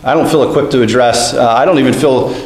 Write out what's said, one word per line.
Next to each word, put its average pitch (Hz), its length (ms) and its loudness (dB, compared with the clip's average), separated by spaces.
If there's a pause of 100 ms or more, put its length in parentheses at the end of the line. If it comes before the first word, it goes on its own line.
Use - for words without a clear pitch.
I 131 100 -2
don't 151 160 0
feel 139 220 0
equipped - 220 -2
to 127 100 2
address, 120 500 0
uh, 123 160 0
I 120 160 2
don't 170 140 2
even 127 160 0
feel 131 340 0 (180)